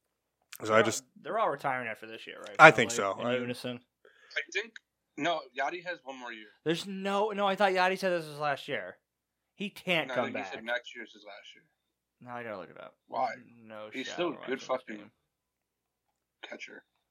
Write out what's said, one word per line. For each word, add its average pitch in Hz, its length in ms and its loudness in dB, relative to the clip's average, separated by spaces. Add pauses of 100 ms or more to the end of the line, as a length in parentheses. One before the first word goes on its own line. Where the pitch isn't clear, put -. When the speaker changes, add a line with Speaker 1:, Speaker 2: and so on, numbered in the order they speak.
(640)
Speaker 1:
So - 20 -6
I - 20 -4
Speaker 2:
They're 110 100 6
all, 113 60 8
Speaker 1:
just 110 200 0 (180)
Speaker 2:
they're 185 180 -6
all 202 100 2
retiring 131 380 -4
after 110 200 -10
this 113 180 -14
year, - 140 -14
right? - 200 -14
Speaker 1:
I 156 120 12
think 120 240 2
Speaker 2:
Probably 101 280 0
Speaker 1:
so. 117 60 -2
Speaker 2:
in 123 60 2
Speaker 1:
I 127 40 0
Speaker 2:
unison. 123 400 -8 (560)
Speaker 3:
I 156 60 -2 (120)
think 220 200 -4 (440)
no. 156 240 0 (160)
Yadi 156 280 -4
has 175 180 -8
one 131 160 -12
more 120 140 -10
year. 107 140 -16 (160)
Speaker 2:
There's 165 240 -2
no, 196 420 -2
no. 202 180 -2
I 190 80 2
thought 196 180 4
Yadi 185 240 2
said 190 140 0
this 165 160 -2
was 147 120 -14
last 147 280 -4
year. 98 300 -8 (580)
He 202 140 -8
can't 165 380 -2
Speaker 3:
No, 131 60 -8
I - 20 -2
Speaker 2:
come 123 100 0
Speaker 3:
think 113 100 -8
Speaker 2:
back. 101 140 -6
Speaker 3:
he - 60 -12
said 113 80 -12
next 120 320 -6
year's 117 180 -16
his 104 120 -20
last 101 300 -20
year. - 80 -20 (580)
Speaker 2:
Now 123 160 -14
I 120 60 -10
gotta 107 160 -10
look 82 120 -14
it - 100 -20
up. 87 140 -18 (120)
Speaker 3:
Why? - 220 -2 (380)
Speaker 2:
No 107 260 -14
Speaker 3:
He's 131 140 -8
Speaker 2:
shot - 60 -10
Speaker 3:
still 175 140 -2
a 156 40 -2
Speaker 2:
we're 123 60 -8
Speaker 3:
good - 100 -14
Speaker 2:
watching 127 100 -4
this 117 100 -12
Speaker 3:
fucking 127 300 -6
Speaker 2:
game. 107 140 -20 (1300)
Speaker 3:
catcher. - 400 -16 (280)